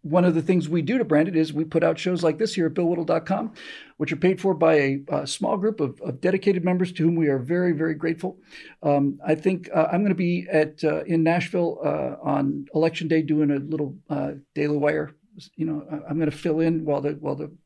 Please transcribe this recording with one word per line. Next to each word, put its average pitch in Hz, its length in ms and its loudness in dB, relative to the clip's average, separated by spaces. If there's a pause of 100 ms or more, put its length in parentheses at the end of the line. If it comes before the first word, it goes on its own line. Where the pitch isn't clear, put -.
one 170 200 2
of 175 120 4
the 165 60 0
things 160 280 0
we 170 120 0
do 208 160 0
to 254 60 2
brand 160 240 4
it 185 80 -4
is 160 160 2
we 151 140 -2
put 160 180 0
out 165 160 0
shows 180 240 -2
like 156 140 2
this 220 180 -2
here 170 120 0
at 156 60 -4
bill 175 120 0
whittle 170 180 0
dot 165 220 0
com, 208 260 -2 (460)
which 143 160 -4
are - 20 -2
paid 185 240 2
for 190 140 2
by 160 220 6
a, 139 240 2 (100)
a 143 180 -2
small - 300 -2
group 214 240 -2
of, 135 180 -4
of 131 220 -10
dedicated 185 420 2
members 180 300 0
to 160 100 -2
whom 170 120 4
we 160 120 2
are 135 120 2
very, 175 340 0
very 160 200 0
grateful. 165 440 -4 (460)
Um, 143 420 2
I 156 100 4
think, 180 400 -2
uh, 160 160 4
I'm 185 120 2
gonna 196 120 2
be 175 340 0
at, 156 320 0
uh, 156 240 0
in 165 180 2
Nashville, 175 600 0
uh, 151 320 -2 (100)
on 143 480 0
Election 165 360 0
Day 160 120 4
doing 151 300 2
a 139 60 2
little, 147 400 -6 (120)
uh, 143 240 -4 (220)
Daily 147 220 0
Wire. 147 340 0 (460)
You 160 80 -2
know, 151 260 -6
I, 151 180 -10
I'm 160 100 -2
gonna 151 120 0
fill 160 300 -2
in 165 240 2
while 143 160 0
the, 143 180 -2
while 143 160 -4
the 143 160 -10 (140)